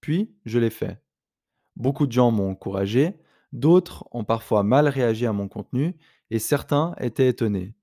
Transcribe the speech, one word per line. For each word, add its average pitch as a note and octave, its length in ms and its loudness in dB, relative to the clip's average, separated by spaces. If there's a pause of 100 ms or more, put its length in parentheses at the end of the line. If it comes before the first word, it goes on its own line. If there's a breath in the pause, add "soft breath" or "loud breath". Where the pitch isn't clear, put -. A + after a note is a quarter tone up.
Puis, F#3 320 -2 (100)
je A2 140 0
l'ai A#2 100 2
fait. G2 340 -6 (720)
Beaucoup C#3 300 0
de A#2+ 60 -4
gens B2 180 4
m'ont G2+ 200 0
encouragé, G2 680 -2 (360 soft breath)
d'autres E3 560 2
ont A#2 140 -6
parfois A2+ 380 0
mal C3 260 4
réagi A#2+ 360 0
à A2+ 80 0
mon G2+ 160 -4
contenu, C3 480 -4 (320 soft breath)
et A2 100 -2
certains D3 640 -2
étaient B2+ 280 0
étonnés. G#2 540 -2